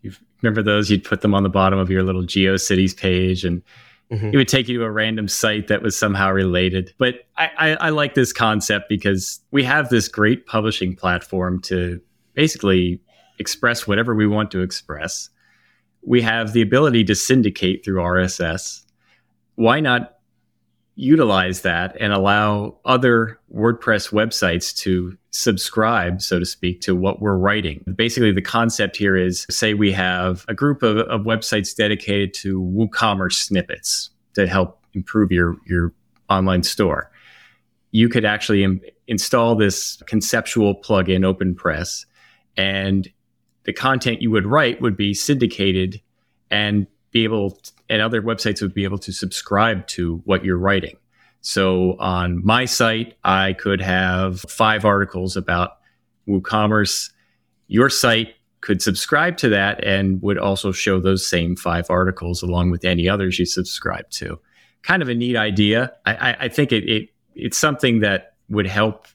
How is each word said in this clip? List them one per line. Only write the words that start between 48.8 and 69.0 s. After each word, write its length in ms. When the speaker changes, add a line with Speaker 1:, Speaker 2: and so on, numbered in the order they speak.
Speaker 1:
able 140
to 140
subscribe 760
to 380
what 200
you're 140
writing. 380
So 600
on 440
my 200
site, 580
I 300
could 280
have 600
five 440
articles 520
about 420
WooCommerce. 840
Your 200
site 460
could 200
subscribe 540
to 140
that 340
and 380
would 160
also 340
show 260
those 260
same 300
five 340
articles 540
along 300
with 120
any 240
others 300
you 80
subscribe 640
to. 300
Kind 200
of 60
a 60
neat 220
idea. 560
I, 100
I, 260
I 80
think 240
it, 160
it, 220
it's 200
something 440
that 340
would 180
help 480